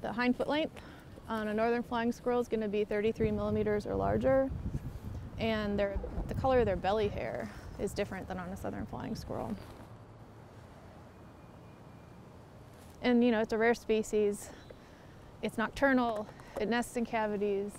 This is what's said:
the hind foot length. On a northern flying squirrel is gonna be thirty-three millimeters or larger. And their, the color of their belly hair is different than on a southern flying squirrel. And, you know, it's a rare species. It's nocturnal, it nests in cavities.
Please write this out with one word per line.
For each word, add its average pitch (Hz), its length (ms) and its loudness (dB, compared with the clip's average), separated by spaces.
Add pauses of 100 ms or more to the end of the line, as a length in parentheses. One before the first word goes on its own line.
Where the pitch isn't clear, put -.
the 214 100 -4
hind 247 240 4
foot - 100 0
length. 302 320 0 (500)
On 220 180 -2
a 208 80 -2
northern 233 260 4
flying 240 300 0
squirrel 247 280 2
is 240 80 0
gonna 220 200 0
be 208 160 2
thirty-three 214 480 2
millimeters 208 560 2
or 190 80 0
larger. 240 560 4 (880)
And 214 400 0
their, 202 180 2 (300)
the - 80 -2
color 262 240 4
of 226 80 6
their 190 80 2
belly 202 320 2
hair 123 440 -4 (280)
is 202 140 -2
different 196 340 -4
than 185 100 -6
on 180 120 -8
a 190 60 -6
southern 202 300 -6
flying 226 300 -6
squirrel. - 400 -4 (3500)
And, 240 220 6
you 247 80 6
know, 214 80 4
it's 220 140 0
a 226 40 0
rare 233 160 6
species. 214 760 2 (920)
It's 214 160 -4
nocturnal, 233 680 2 (340)
it 202 80 0
nests 240 280 0
in 233 100 0
cavities. 208 720 0